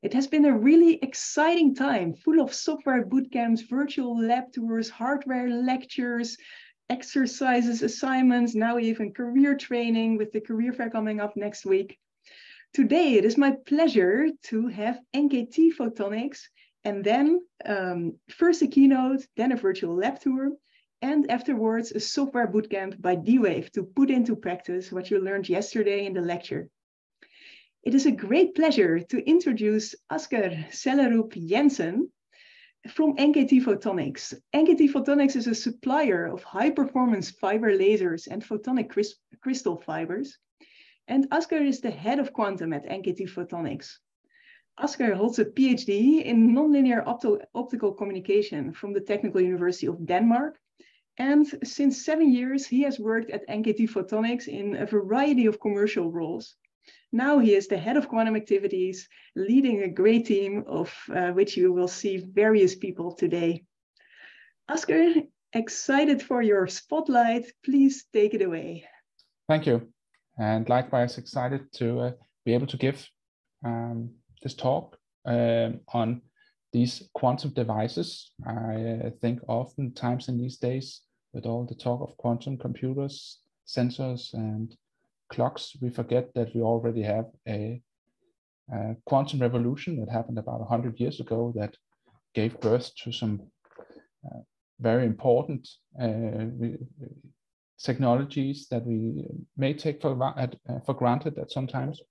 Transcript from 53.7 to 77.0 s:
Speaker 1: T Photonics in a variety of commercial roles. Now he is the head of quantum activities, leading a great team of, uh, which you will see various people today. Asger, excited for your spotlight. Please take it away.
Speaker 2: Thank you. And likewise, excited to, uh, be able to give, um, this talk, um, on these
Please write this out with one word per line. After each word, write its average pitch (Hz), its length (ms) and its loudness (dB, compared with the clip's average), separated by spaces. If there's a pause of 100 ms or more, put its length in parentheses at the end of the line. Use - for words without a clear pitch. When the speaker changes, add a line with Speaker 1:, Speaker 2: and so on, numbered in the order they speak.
Speaker 1:
T 220 140 2
Photonics 220 600 -2
in 202 260 -6
a - 100 -4
variety 226 640 2
of 208 140 2
commercial 202 500 0
roles. 170 460 -8 (560)
Now 269 260 4
he 220 160 6
is 196 140 2
the 196 100 -2
head 220 180 -2
of 277 120 0
quantum 226 260 0
activities, 190 760 -2 (280)
leading 226 460 2
a 190 60 -2
great 220 380 4
team 196 400 0
of, - 260 -6 (220)
uh, 180 160 0
which 196 260 2
you 180 160 4
will 180 140 2
see 190 300 -6
various 190 580 4
people 175 400 -8
today. 170 480 0 (1040)
Asger, 320 600 2 (240)
excited 269 680 0
for 247 220 -2
your 202 240 4
spotlight. 240 800 0 (200)
Please 269 480 4
take 214 220 2
it 208 80 0
away. 165 420 -6 (640)
Speaker 2:
Thank 156 180 2
you. 117 260 0 (440)
And 110 320 -2
likewise, 123 480 0
excited 131 580 -8
to, 120 260 -4
uh, 123 120 -4 (320)
be 113 100 0
able 123 120 0
to 131 100 -10
give, 135 320 -4 (560)
um, 117 460 -6 (320)
this 135 120 -10
talk, 143 440 -6 (280)
um, 117 520 0 (140)
on 120 300 -2 (500)
these 120 420 -2